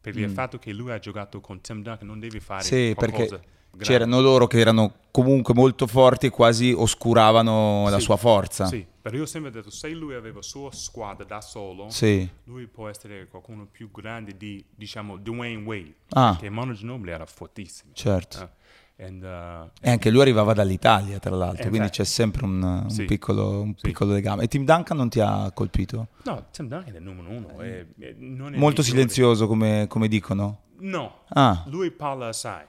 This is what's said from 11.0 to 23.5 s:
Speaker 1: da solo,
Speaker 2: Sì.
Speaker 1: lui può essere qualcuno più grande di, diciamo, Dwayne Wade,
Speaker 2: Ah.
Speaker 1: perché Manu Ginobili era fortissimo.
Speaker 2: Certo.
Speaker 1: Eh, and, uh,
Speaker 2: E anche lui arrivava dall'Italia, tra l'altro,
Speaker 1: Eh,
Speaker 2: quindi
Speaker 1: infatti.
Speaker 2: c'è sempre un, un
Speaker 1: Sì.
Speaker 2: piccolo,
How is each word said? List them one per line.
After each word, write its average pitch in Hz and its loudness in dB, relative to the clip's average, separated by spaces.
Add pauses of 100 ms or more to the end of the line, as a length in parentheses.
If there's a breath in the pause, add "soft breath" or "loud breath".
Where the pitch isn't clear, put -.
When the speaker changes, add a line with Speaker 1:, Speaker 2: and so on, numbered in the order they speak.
Speaker 1:
da 104 -12
solo, 101 -14
Speaker 2:
Sì. 104 2 (160)
Speaker 1:
lui 123 -18
può 107 -16
essere 101 -18
qualcuno 104 -20
più 107 -20
grande 107 -14
di, 101 -14
diciamo, 104 -14
Dwayne 113 -10
Wade, 98 -12 (160)
Speaker 2:
Ah. 127 4
Speaker 1:
perché 95 -6
Manu 120 -8
Ginobili 107 -12
era 80 -12
fortissimo. - -20
Speaker 2:
Certo. 95 -4 (600 soft breath)
Speaker 1:
Eh, - -18
and, 92 -16
uh, 87 -14 (100)
Speaker 2:
E 135 2
anche 117 2
lui 120 8
arrivava 110 4
dall'Italia, 98 2
tra 95 -6
l'altro, 90 -4
Speaker 1:
Eh, - -4
Speaker 2:
quindi 107 0
Speaker 1:
infatti. - -6
Speaker 2:
c'è 104 0
sempre 107 0
un, 95 -2
un 92 -2
Speaker 1:
Sì. 110 -4
Speaker 2:
piccolo, 101 -2